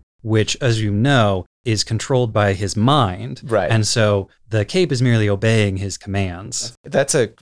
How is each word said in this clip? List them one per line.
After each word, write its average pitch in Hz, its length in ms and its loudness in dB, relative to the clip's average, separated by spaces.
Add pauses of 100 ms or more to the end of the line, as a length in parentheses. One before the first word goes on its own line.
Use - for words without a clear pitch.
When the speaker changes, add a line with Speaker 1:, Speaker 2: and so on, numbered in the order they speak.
(220)
Speaker 1:
which, 110 400 0
as 113 200 0
you 104 100 0
know, 107 540 2 (180)
is 107 200 -2
controlled 120 480 -2
by 104 220 2
his 98 220 -4
mind. 117 680 0
Speaker 2:
Right. 101 280 0
Speaker 1:
And 110 160 2
so 104 400 2 (220)
the 110 160 0
cape 180 260 0
is 123 100 -2
merely 113 280 2
obeying 101 480 0
his 98 200 -8
commands. 95 840 -6
Speaker 2:
That's 147 320 -2
a 117 160 0 (100)